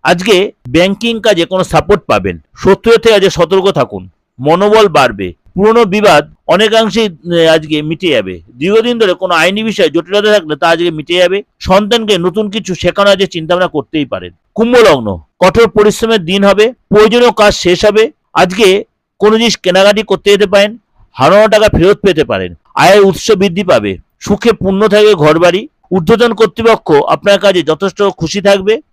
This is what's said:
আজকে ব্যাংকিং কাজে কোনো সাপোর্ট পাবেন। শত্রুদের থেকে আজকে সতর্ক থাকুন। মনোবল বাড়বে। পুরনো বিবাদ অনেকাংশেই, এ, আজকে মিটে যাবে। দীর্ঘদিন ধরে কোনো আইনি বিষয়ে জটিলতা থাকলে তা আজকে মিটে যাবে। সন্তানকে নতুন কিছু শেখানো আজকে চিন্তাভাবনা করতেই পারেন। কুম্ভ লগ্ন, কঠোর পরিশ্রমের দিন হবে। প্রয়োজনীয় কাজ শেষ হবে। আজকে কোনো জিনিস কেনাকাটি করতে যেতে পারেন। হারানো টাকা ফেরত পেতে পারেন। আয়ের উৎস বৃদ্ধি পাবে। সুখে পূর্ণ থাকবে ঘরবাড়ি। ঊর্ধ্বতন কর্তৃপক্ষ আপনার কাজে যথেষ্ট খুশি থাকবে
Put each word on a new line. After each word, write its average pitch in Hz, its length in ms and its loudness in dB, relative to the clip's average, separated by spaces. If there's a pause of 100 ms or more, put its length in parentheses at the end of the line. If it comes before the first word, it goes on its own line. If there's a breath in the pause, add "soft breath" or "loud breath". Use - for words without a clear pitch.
আজকে 180 480 0 (180)
ব্যাংকিং 196 520 -2
কাজে 180 240 0
কোনো 185 180 -4
সাপোর্ট 165 440 -2
পাবেন। 95 320 -2 (160)
শত্রুদের 220 440 2
থেকে 226 160 2
আজকে 190 140 2
সতর্ক 180 420 0
থাকুন। 101 380 -6 (300)
মনোবল 202 480 2
বাড়বে। 117 460 -2 (220)
পুরনো 220 300 2
বিবাদ 180 500 0 (120)
অনেকাংশেই, 214 640 0 (260)
এ, 165 140 2
আজকে 156 320 0
মিটে 160 280 -6
যাবে। 92 320 -4 (140)
দীর্ঘদিন 220 440 0
ধরে 196 140 0
কোনো 180 200 -4
আইনি 185 300 -2
বিষয়ে 196 260 -2
জটিলতা 190 440 -2
থাকলে 156 220 -2
তা 165 140 -2
আজকে 170 220 -2
মিটে 156 220 -8
যাবে। 180 300 0 (160)
সন্তানকে 208 580 -2
নতুন 185 320 -4
কিছু 190 260 -8
শেখানো 202 340 -2
আজকে 190 180 0
চিন্তাভাবনা 170 400 -4
করতেই 151 380 -6
পারেন। 90 280 -12 (200)
কুম্ভ 233 240 0
লগ্ন, 127 420 2 (200)
কঠোর 214 300 2
পরিশ্রমের 214 560 0
দিন 196 180 -2
হবে। 202 300 2 (160)
প্রয়োজনীয় 233 420 4
কাজ 208 220 2
শেষ 175 320 -2
হবে। 214 260 2 (220)
আজকে 185 500 0 (360)
কোনো 214 180 2
জিনিস 226 200 -2
কেনাকাটি 196 460 0
করতে 202 280 -2
যেতে 202 140 0
পারেন। 202 320 0 (340)
হারানো 190 360 2
টাকা 214 300 2
ফেরত 185 240 2
পেতে 160 220 0
পারেন। 95 340 -6 (180)
আয়ের 185 260 4
উৎস 190 300 0
বৃদ্ধি 196 320 0
পাবে। 107 340 -2 (220)
সুখে 214 340 -2
পূর্ণ 196 340 -2
থাকবে 214 260 4
ঘরবাড়ি। 170 540 0 (240)
ঊর্ধ্বতন 214 420 0
কর্তৃপক্ষ 226 580 0
আপনার 156 480 0
কাজে 180 240 0
যথেষ্ট 180 400 -4
খুশি 185 380 -4
থাকবে 202 400 0 (120)